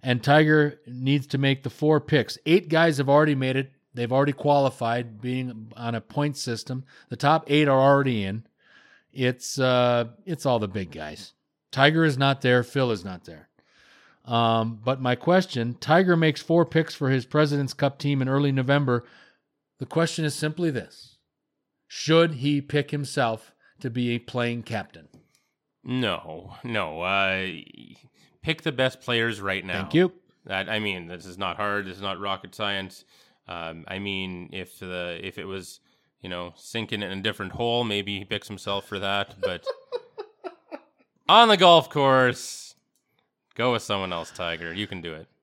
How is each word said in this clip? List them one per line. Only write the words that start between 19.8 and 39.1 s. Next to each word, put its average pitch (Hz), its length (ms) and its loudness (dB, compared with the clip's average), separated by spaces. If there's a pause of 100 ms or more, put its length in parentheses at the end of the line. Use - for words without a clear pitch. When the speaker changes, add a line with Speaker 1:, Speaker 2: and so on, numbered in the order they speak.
Speaker 1:
question 160 400 -2
is 143 80 -2
simply 156 380 -2
this. - 460 -10 (720)
Should 165 480 2
he 143 240 -2
pick 143 320 -4
himself 131 640 -4 (260)
to 131 100 -6
be 120 220 -2
a 120 80 -2
playing 120 440 -6
captain? 95 440 -10 (760)
Speaker 2:
No, 95 800 -6
no. 92 400 -4
Uh, 95 420 0 (960)
pick 156 220 -6
the 160 80 -2
best 131 300 -2
players 117 380 -2
right 98 240 -4
now. 90 180 -6
Speaker 1:
Thank - 120 -10
you. 175 180 4 (340)
Speaker 2:
That, 95 240 -4
I 107 100 -2
mean, 95 280 -6
this 87 200 -16
is 90 100 -16
not 92 200 -4
hard. 101 280 -4
This 92 120 -14
is 95 40 -16
not 98 180 -6
rocket 98 360 -8
science. 98 500 -6 (420)
Um, 82 400 -12
I 95 120 -8
mean, 95 520 -8
if - 280 -14
the, 87 420 -8
if 95 160 -12
it 92 80 -12
was, 95 360 -14 (400)
you 101 80 -14
know, 87 260 -10
sinking 110 480 -8
in 92 80 -8
a 95 100 -8
different 98 300 -6
hole, 120 320 -2
maybe 101 340 -4
he 95 80 -10
picks 104 220 -8
himself 98 400 -8
for 101 100 -8
that. 98 420 -4